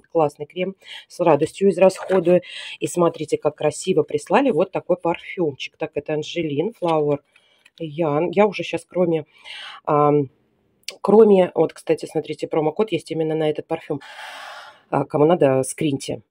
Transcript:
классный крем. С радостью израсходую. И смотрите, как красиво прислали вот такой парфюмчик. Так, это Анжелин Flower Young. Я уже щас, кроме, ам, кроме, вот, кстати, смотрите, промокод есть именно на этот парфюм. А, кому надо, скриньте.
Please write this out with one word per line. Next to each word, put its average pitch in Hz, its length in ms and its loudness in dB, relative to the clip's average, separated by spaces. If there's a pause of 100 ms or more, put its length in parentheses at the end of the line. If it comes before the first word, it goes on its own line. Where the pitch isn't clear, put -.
(120)
классный 151 340 -2
крем. 180 300 -8 (320)
С - 120 -12
радостью 165 520 2
израсходую. 180 680 2 (380)
И 160 80 -4
смотрите, 165 500 -2
как - 180 -2
красиво 151 480 -2
прислали 214 480 0
вот 156 200 -2
такой - 260 -4
парфюмчик. - 800 -6
Так, 156 180 -8
это 151 180 -6
Анжелин 156 680 -4
Flower 151 360 0 (640)
Young. 160 520 -2
Я 202 140 4
уже 175 160 -8
щас, - 240 -8
кроме, 160 380 0 (600)
ам, 147 440 4 (720)
кроме, 202 540 6
вот, 156 180 0
кстати, - 320 -4
смотрите, 151 420 -6
промокод 160 440 -2
есть 160 200 -6
именно 160 240 -2
на 156 140 0
этот 147 180 -6
парфюм. 160 340 -6 (880)
А, 143 160 0
кому 147 200 2
надо, 143 380 4
скриньте. 135 680 -6